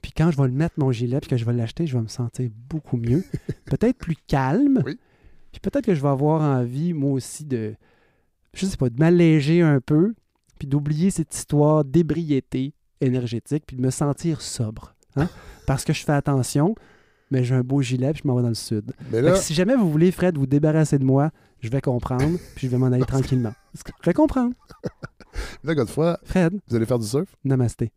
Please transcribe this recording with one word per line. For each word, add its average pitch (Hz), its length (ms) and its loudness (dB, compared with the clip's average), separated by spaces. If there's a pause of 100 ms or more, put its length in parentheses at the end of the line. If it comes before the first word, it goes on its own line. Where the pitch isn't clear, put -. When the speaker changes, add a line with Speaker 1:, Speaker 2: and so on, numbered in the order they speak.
Speaker 1:
Puis - 160 -14
quand 165 140 4
je 135 60 -2
vais 135 100 2
le 123 60 0
mettre, 156 260 -2
mon 135 120 2
gilet, 120 280 -2
puis - 100 -12
que 131 80 0
je 113 80 -2
vais 120 80 0
l'acheter, 120 320 -4
je 131 100 -4
vais 117 60 0
me 113 60 -4
sentir 120 420 -6 (180)
beaucoup 147 300 -6
mieux. 120 260 0 (220)
Speaker 2:
<laughs> - 200 -10
Speaker 1:
Peut-être 226 340 0
plus 165 160 -6 (120)
calme. 180 560 2
Speaker 2:
Oui. 127 140 -6 (540)
Speaker 1:
Puis - 100 -20
peut-être - 240 -2
que 202 80 2
je 147 80 0
vais 143 60 0
avoir 151 340 2
envie, 139 520 0
moi 139 180 -2
aussi, 135 340 -6
de, 113 300 -6 (800)
je 190 100 -4
sais 196 120 -4
pas, 127 120 0
de 117 80 -8
m'alléger 165 640 4
un 151 180 4
peu, 165 360 2 (420)
puis 147 100 -10
d'oublier 147 440 0
cette - 240 -6
histoire 151 500 2
d'ébriété 147 880 0 (260)
énergétique, 123 680 -2
puis 131 100 -14
de 123 60 -4
me 131 80 0
sentir 147 500 -2
sobre. - 540 -8 (220)
Hein ? 160 120 0 (180)
Speaker 2:
<laughs> - 200 -14
Speaker 1:
Parce 135 180 -2
que 160 80 0
je - 100 -4
fais 147 100 0
attention, 143 600 0 (560)
mais 127 140 0
j'ai 123 100 0
un 127 80 2
beau 135 220 0
gilet, 127 300 -2
puis 147 100 -8
je 147 40 -2
m'en 127 80 2
vais 123 60 2
dans 120 60 0
le 113 80 -2
sud. 110 380 -6 (180)
Speaker 2:
Mais 110 60 -2
Speaker 1:
Fait 120 40 2
Speaker 2:
là 156 120 6
Speaker 1:
que 190 40 4
si 175 160 -2
jamais 185 220 2
vous 196 160 2
voulez, 170 200 4
Fred, 180 240 0
vous 139 120 0
débarrasser 151 500 2
de 131 80 2
moi, 139 240 4 (300)
je 113 100 -10
vais 135 120 -2
comprendre, 135 640 -2
Speaker 2:
<laughs> - 100 -20
Speaker 1:
puis - 100 -8
je 127 60 -2
vais 123 80 0
m'en 131 80 2
aller 127 180 2
tranquillement. 127 480 -2 (220)
Je - 340 -12
vais 175 60 2
comprendre. 254 380 2 (1120)
Speaker 2:
Là, 156 120 -2
Godefroy, 151 480 0
Speaker 1:
Fred. 180 440 0
Speaker 2:
vous 117 80 -4
allez 113 120 2
faire 127 100 0
du 113 80 -2
surf ? 139 220 -2 (180)
Speaker 1:
Namasté. 123 520 0